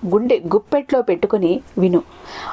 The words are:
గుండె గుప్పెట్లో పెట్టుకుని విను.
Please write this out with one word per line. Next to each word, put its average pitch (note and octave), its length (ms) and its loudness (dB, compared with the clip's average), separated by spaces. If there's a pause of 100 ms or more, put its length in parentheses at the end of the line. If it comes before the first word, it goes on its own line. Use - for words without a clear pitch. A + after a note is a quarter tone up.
గుండె G#3+ 360 0 (120)
గుప్పెట్లో C4+ 480 0
పెట్టుకుని F#3+ 600 0 (160)
విను. F3+ 260 2 (500)